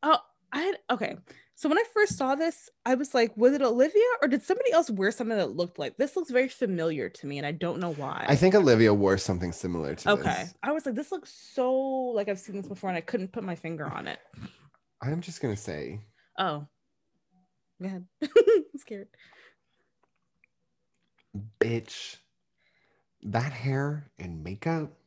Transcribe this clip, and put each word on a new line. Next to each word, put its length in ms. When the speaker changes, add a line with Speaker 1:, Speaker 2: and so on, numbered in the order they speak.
Speaker 1:
Oh, 160
I, 220
okay. 260
So 80
when 80
I 160
first 240
saw 200
this, 340
I 80
was 180
like, 240
"Was 160
it 80
Olivia 400
or 60
did 140
somebody 300
else 160
wear 220
something 260
that 200
looked 220
like, 200
this 180
looks 140
very 180
familiar 640
to 160
me 100
and 100
I 60
don't 280
know 120
why." 340
Speaker 2:
I 80
think 200
Olivia 400
wore 240
something 340
similar 440
to 160
Speaker 1:
Okay. 100
Speaker 2:
this. 400
Speaker 1:
I 100
was 140
like, 80
"This 180
looks 180
so 400
like 160
I've 80
seen 180
this 100
before," 220
and 80
I 60
couldn't 300
put 120
my 120
finger 280
on 240
it. 100
Speaker 2:
I'm 180
just 220
gonna 120
say. 460
Speaker 1:
Oh. 280
Go 60
ahead. 260
<laughs> 80
I'm 420
scared. 300
Speaker 2:
Bitch, 560
that 280
hair 680
and 240
makeup 500